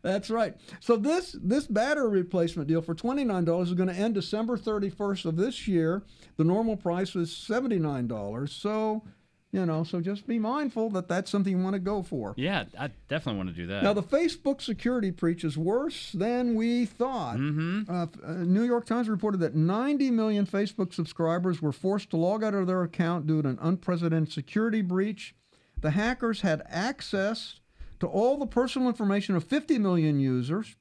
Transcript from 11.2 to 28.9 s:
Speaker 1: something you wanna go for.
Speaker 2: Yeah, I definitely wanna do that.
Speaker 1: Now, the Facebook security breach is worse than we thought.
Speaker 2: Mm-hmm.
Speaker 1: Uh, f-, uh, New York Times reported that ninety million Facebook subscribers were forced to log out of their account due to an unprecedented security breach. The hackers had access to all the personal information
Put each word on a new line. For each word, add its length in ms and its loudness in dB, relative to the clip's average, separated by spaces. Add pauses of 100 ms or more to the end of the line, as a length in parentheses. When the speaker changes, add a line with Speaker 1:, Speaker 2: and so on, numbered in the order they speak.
Speaker 1:
something 260 2
you 60 2
wanna 160 0
go 240 -2
for. 340 -6
Speaker 2:
Yeah, 280 0 (120)
I 120 -6 (200)
definitely 280 -2
wanna 160 -4
do 160 -6
that. 160 -2
Speaker 1:
Now, 80 4
the 100 0
Facebook 600 0
security 480 0
breach 340 -2
is 140 -2
worse 540 -2
than 420 0
we 320 2
thought. 500 -2
Speaker 2:
Mm-hmm. 520 -2
Speaker 1:
Uh, 160 -2
f-, 40 -6 (160)
uh, 80 -8 (120)
New 200 4
York 220 2
Times 220 0
reported 300 0
that 160 0
ninety 560 2
million 360 2
Facebook 480 -2
subscribers 680 0
were 80 2
forced 400 -2
to 60 0
log 260 2
out 120 0
of 120 2
their 160 2
account 440 0
due 160 2
to 80 2
an 100 -2
unprecedented 720 2
security 500 0
breach. 520 -2 (460)
The 100 0
hackers 500 0
had 260 2
access 960 -4 (400)
to 60 -2
all 320 2
the 80 -2
personal 420 2
information 480 2